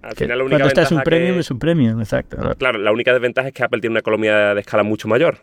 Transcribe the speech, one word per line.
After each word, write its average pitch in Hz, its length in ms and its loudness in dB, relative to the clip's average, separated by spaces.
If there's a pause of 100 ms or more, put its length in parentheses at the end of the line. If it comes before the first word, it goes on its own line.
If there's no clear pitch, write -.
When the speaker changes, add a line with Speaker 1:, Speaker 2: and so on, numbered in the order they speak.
Speaker 1:
Al 117 140 -18
Speaker 2:
que - 100 -4
Speaker 1:
final 120 140 -2
la 131 60 -2
única 135 140 0
Speaker 2:
cuando 139 100 4
estás 143 240 2
un 156 60 2
Speaker 1:
ventaja 135 60 0
Speaker 2:
premium, 170 300 0
Speaker 1:
que 180 60 0
Speaker 2:
es 147 100 -6
un 123 80 -6
premium, 139 420 2
exacto, - 360 -4
¿no? - 180 -4
Speaker 1:
Claro, 123 240 -2
la 104 140 0
única 120 200 2
desventaja 123 360 0
es 131 60 -12
que 127 100 -2
Apple 117 160 -2
tiene 113 140 -2
una 110 60 0
economía 107 540 2
de 101 60 -2
escala 104 240 0
mucho 107 240 -4
mayor, 127 340 0